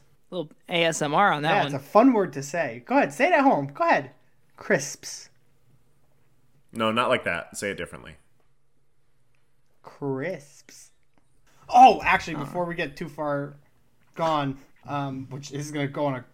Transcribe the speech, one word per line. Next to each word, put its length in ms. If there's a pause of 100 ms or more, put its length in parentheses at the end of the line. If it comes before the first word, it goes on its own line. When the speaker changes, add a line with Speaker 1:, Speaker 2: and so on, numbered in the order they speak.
(300)
Speaker 1:
A 40
little 160 (180)
A 160
S 160
M 140
R 180
on 80
that 120
Speaker 2:
Yeah, 120
Speaker 1:
one. 40
Speaker 2:
it's 60
a 40 (100)
fun 240
word 220
to 80
say. 420
Go 140
ahead, 160
say 140
it 40
at 80
home. 280
Go 160
ahead. 260 (480)
Crisps. 680 (1400)
Speaker 3:
No, 200
not 160
like 160
that. 320
Say 160
it 40
differently. 380 (1700)
Speaker 2:
Crisps. 1080 (760)
Oh, 360
actually, 300
Speaker 1:
Huh. 100
Speaker 2:
before 200
we 120
get 200
too 120
far 480 (580)
gone, 420 (300)
um, 440
which 220
is 200
gonna 160
go 180
on 80
a 200